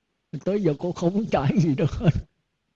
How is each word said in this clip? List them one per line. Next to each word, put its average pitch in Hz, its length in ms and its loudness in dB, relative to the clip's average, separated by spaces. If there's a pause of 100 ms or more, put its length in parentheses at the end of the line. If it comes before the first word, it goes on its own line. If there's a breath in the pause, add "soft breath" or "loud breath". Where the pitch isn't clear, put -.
(440)
Tới 208 180 -2
giờ 151 160 2
cô 175 140 -4
không 196 340 -2
trải 143 320 0
gì 151 160 2
được 147 160 0
hết. 190 200 2 (640)